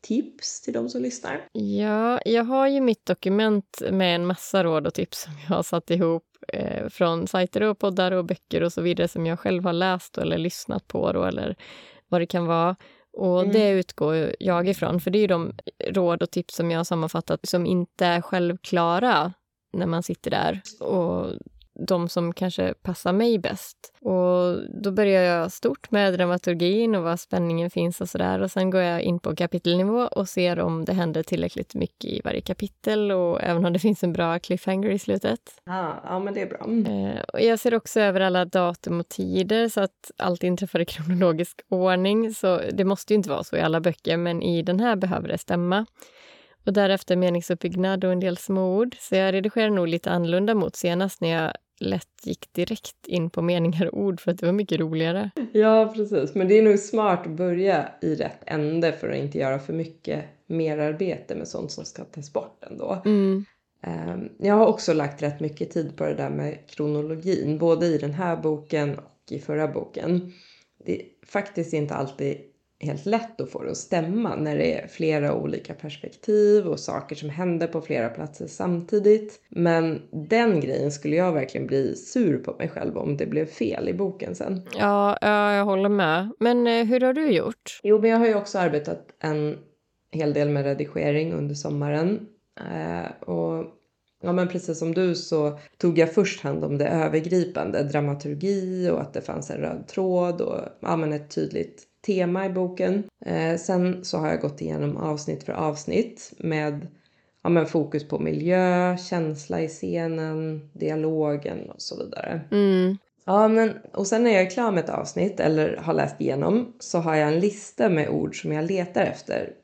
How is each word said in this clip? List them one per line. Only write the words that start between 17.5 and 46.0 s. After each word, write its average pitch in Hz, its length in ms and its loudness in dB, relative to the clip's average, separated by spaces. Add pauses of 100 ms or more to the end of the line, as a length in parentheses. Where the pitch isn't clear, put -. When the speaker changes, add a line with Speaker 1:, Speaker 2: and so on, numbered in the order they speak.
Speaker 2:
inte 180 400 0
är 175 160 2
självklara 175 1120 0 (400)
när 180 140 -2
man 170 160 -2
sitter - 280 -6
där. 190 300 0 (240)
Och 180 400 0 (600)
de 170 220 0
som 170 240 -2
kanske 185 400 -2
passar 180 400 -4
mig 226 260 2
bäst. - 640 -8
Och 180 560 2 (260)
då 202 80 0
börjar 196 320 4
jag 175 280 2
stort - 400 -4
med 202 220 4
dramaturgin 180 840 2
och 180 80 0
var 165 140 0
spänningen 170 520 0
finns 170 320 -2
och 180 80 -6
sådär. 185 320 0
Och 190 100 -2
sen 185 180 0
går 185 120 2
jag 175 200 0
in 175 180 0
på 156 160 -4
kapitelnivå 180 640 0
och 233 320 -2
ser 175 300 0
om 165 260 -2
det - 80 -2
händer 165 300 0
tillräckligt - 520 -4
mycket - 300 -6
i - 180 -6
varje - 180 -4
kapitel 208 680 -2
och 180 320 0
även 175 220 2
om 175 80 2
det 185 60 2
finns 208 240 2
en 175 100 0
bra 170 260 0
cliffhanger 190 500 -2
i 196 100 0
slutet. 208 400 -2 (260)
Speaker 1:
Ja, 180 400 -6
ja, 185 140 -4
men 196 140 -4
det 196 80 -4
är 190 60 -4
bra. - 180 -10
Mm. 220 200 2 (220)
Speaker 2:
Eh, - 140 -4 (120)
och - 80 0
jag 226 180 4
ser 233 140 0
också 226 260 0
över 196 200 4
alla 185 260 2
datum 175 540 0
och 175 100 -6
tider 190 600 0
så 214 120 0
att - 360 -4
allt 180 260 0
inträffar 180 360 0
i 170 60 2
kronologisk 175 840 0
ordning. 190 640 2
Så 185 280 0 (120)
det 190 120 2
måste 196 280 0
ju - 40 6
inte 196 120 0
vara - 140 -2
så - 120 -6
i 156 60 2
alla 160 200 2
böcker, 165 360 0
men 170 240 0
i 170 200 0
den 175 180 2
här 233 160 4
behöver 185 320 -2
det - 100 -2
stämma. 180 480 0 (800)